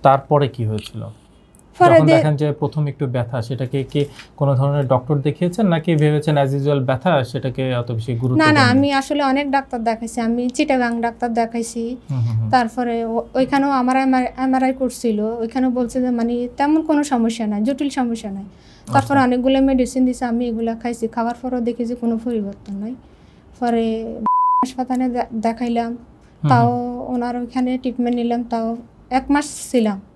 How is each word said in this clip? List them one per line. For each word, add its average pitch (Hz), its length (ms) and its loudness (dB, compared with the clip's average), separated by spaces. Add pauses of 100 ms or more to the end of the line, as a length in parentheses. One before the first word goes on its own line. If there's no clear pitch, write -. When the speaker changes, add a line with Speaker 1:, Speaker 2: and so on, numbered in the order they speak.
Speaker 1:
তারপরে 139 460 4
কি 117 180 -4
হয়েছিল? 110 440 -6 (680)
Speaker 2:
পরে 339 160 8
Speaker 1:
যখন 320 100 8
Speaker 2:
দে- 330 100 8
Speaker 1:
দেখেন 156 200 4
যে 151 160 0
প্রথম 147 360 -2
একটু 139 200 -4
ব্যথা, 123 340 -2
সেটাকে 127 420 -4
কি 143 220 0 (320)
কোনো 139 180 2
ধরনের 143 320 2
ডক্টর 127 300 2
দেখিয়েছেন 175 500 0
নাকি 165 280 2
ভেবেছেন 151 400 2
as 139 140 2
usual 139 360 0
ব্যথা, 135 380 2
সেটাকে 127 520 -4
অত 120 160 -4
বেশি 117 240 -4
গুরুত্ব 127 300 2
Speaker 2:
না, 302 60 6
না, 302 80 4
Speaker 1:
দেননি? 254 200 4
Speaker 2:
আমি 277 120 2
আসলে 277 320 0
অনেক 277 280 0
ডাক্তার 269 320 -2
দেখাইছি, 226 380 -4
আমি 240 280 0
Chittagong 247 520 0
ডাক্তার 233 320 -4
দেখাইছি, 233 640 -4 (120)
Speaker 1:
হুম, 131 100 -2
হুম, 113 200 0
হুম। 113 100 -2
Speaker 2:
তারপরে 233 560 0
ও-, 226 180 -2 (100)
ওইখানেও 269 360 2
আমার 262 280 2
এমআরআই, 254 300 2 (100)
এমআরআই 262 360 0
করছিল, 247 460 -2
ওইখানেও 233 500 -2
বলছে 247 320 -2
যে 254 80 0
মানে 240 380 -2 (100)
তেমন 302 240 2
কোনো 302 220 2
সমস্যা 233 440 0
নাই, 208 160 -2
জটিল 277 260 -2
সমস্যা 233 420 -4
নাই। 196 120 -10 (420)
তারপরে 277 140 0
Speaker 1:
আচ্ছা। 277 240 2
Speaker 2:
অনেকগুলো 254 380 2
medicine 262 440 2
দিছে, 254 200 -2
আমি 240 200 -2
এগুলা 226 300 -4
খাইছি, 233 320 -6
খাওয়ার 233 340 -4
পরেও 254 180 -4
দেখি 233 260 -4
যে 240 100 -4
কোনো 233 220 -2
পরিবর্তন 208 580 -6
নাই। 214 200 -8 (640)
পরে 226 560 -2 (500)
হাসপাতালে 254 440 -2
দে-, 247 240 -2
দেখাইলাম, 233 540 -2
Speaker 1:
হুম, 240 80 -8
হুম। - 540 -8
Speaker 2:
তাও 247 580 2
ওনার 240 300 -4
ওইখানে 247 400 -2
treatment 247 380 -2
নিলাম, 240 280 -2
তাও 226 340 -4 (320)
এক 262 220 0
মাস - 400 -2
ছিলাম। 208 300 0 (140)